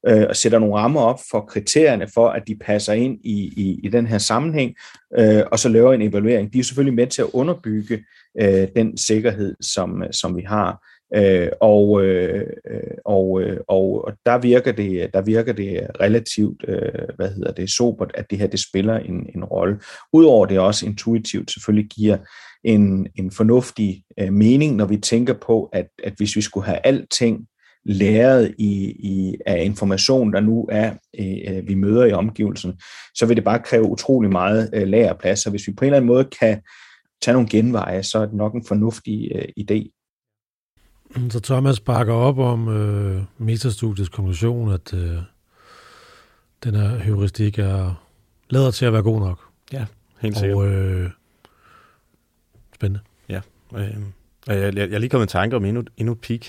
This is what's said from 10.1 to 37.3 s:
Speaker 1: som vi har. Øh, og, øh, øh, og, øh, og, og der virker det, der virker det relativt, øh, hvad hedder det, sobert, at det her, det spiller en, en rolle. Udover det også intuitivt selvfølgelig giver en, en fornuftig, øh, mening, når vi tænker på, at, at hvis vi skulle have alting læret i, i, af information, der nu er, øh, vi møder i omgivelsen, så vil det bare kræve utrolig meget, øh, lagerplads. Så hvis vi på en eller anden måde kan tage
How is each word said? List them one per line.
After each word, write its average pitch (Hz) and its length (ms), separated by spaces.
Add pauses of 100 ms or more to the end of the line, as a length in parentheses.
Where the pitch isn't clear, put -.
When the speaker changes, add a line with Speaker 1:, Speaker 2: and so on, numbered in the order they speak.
Speaker 1:
som 87 260
vi 90 40
har. 98 440 (300)
Øh, 95 340 (120)
og, 104 440
øh, 92 420 (240)
øh, - 80 (260)
og, 95 360
øh, 98 160 (100)
og, 95 380
og 107 80 (120)
der 120 120
virker 123 340
det, 95 420
der 95 80
virker 110 320
det 98 340 (140)
relativt, 107 640
øh, - 240 (240)
hvad 95 140
hedder 98 220
det, 92 200
sobert, 117 420
at - 160
det 101 80
her, 101 100
det 95 120
spiller 107 400
en, - 360
en - 80
rolle. 98 360 (340)
Udover 143 320
det 98 140
også 101 260
intuitivt 107 680
selvfølgelig 107 380
giver 107 280 (460)
en, 101 520
en 95 160
fornuftig, 110 720 (160)
øh, 98 140
mening, 123 420
når 104 100
vi 104 120
tænker 120 360
på, 110 400
at, 87 140 (160)
at 95 140
hvis 104 180
vi 107 60
skulle 98 240
have - 180
alting - 640 (400)
læret 110 720
i, 101 320
i, 95 460 (100)
af 87 200
information, 104 680
der 98 60
nu 113 320
er, 107 220 (260)
øh, 95 480
vi 101 80
møder 104 300
i 107 80
omgivelsen, 101 600 (420)
så 117 100
vil 113 100
det 110 80
bare 113 160
kræve 113 240
utrolig 110 480
meget, 104 420
øh, 101 140
lagerplads. 101 520
Så 110 100
hvis 101 180
vi 98 60
på 131 120
en - 20
eller 143 100
anden 123 100
måde 127 160 (180)
kan 110 200 (600)
tage 120 120